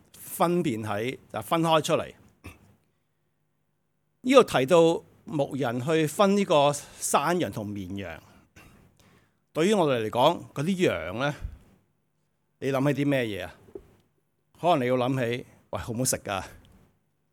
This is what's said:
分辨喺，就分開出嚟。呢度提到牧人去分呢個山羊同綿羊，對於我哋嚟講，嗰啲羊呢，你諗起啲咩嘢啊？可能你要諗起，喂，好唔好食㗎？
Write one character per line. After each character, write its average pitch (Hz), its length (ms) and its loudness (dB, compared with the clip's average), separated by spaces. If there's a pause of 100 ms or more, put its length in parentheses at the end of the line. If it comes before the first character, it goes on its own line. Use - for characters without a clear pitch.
(120)
分 175 500 -2
辨 113 200 -4
喺， 107 340 -6 (160)
就 110 100 -6
分 165 200 0
開 160 200 2
出 170 120 -2
嚟。 95 180 -4 (2000)
呢 254 100 0
度 262 100 10
提 135 240 2
到 165 380 4 (200)
牧 143 300 -4
人 127 260 -2
去 160 280 0
分 196 280 2
呢 202 80 2
個 147 280 4 (260)
山 170 400 0
羊 113 140 -2
同 104 160 -8
綿 98 280 -10
羊， 87 240 -12 (1300)
對 165 160 0
於 220 60 4
我 180 120 4
哋 123 180 0
嚟 107 60 -4
講， 127 320 2 (100)
嗰 143 120 -4
啲 180 240 0
羊 90 300 -4
呢， 143 140 -2 (1300)
你 131 140 -4
諗 135 200 0
起 139 120 -2
啲 143 40 0
咩 135 140 0
嘢 98 220 -6
啊？ 87 100 -16 (1040)
可 170 160 2
能 143 80 0
你 123 40 0
要 127 80 2
諗 127 180 0
起， 123 320 -4 (240)
喂， - 80 -6
好 - 140 -10
唔 110 60 -8
好 131 60 -2
食 117 120 -2
㗎？ 98 280 -6 (880)